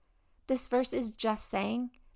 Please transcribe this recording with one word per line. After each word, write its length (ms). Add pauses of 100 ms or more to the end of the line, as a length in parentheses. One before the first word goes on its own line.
(460)
This 220
verse 240
is 180
just 380
saying 420 (260)